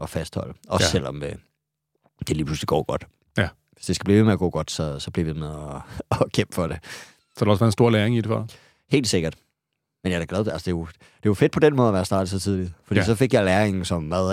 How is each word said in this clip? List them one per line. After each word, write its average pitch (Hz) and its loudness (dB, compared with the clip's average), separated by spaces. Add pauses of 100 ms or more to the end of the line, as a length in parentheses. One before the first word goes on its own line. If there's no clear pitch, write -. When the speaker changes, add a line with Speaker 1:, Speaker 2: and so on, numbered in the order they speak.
Speaker 1:
at 78 -10
fastholde. - -8 (160)
Også - 0
Speaker 2:
Ja. 85 2
Speaker 1:
selvom, 71 -4
øh, 71 -8 (960)
det 76 0
lige 78 -2
pludselig 73 -6
går 76 2
godt. - -6 (300)
Speaker 2:
Ja. 95 2 (260)
Speaker 1:
Hvis - -20
det 90 0
skal - -6
blive 101 6
ved 110 8
med 110 4
at 82 0
gå 87 0
godt, 78 -6
så, 73 -6
så - -12
bliver 87 -2
ved 78 -6
med 76 -8
at, 76 -12 (300)
<laughs> - 0
at - -2
kæmpe - -2
for 85 -2
det. 82 -6 (600)
Speaker 2:
Så - -6
der 117 2
har 104 4
også 101 4
været 117 4
en - 2
stor 120 4
læring 110 2
i 113 0
det 104 -4
for 110 -2
dig? 107 -6 (420)
Speaker 1:
Helt 135 2
sikkert. 80 0 (680)
Men 95 0
jeg 85 -2
er 82 -6
da 90 -6
glad. 98 0
Altså, 104 -2
det - -6
er 92 -2
jo, 82 -4
det 78 -16 (300)
er 107 2
jo 104 4
fedt 151 4
på - -2
den 151 6
måde 127 4
at 104 2
være 92 2
startet 95 0
så 95 -4
tidligt. 92 -2 (140)
Fordi 98 0
Speaker 2:
Ja. 90 2
Speaker 1:
så 110 2
fik 123 0
jeg 107 4
læringen 95 2
som, 85 -2
hvad, 92 0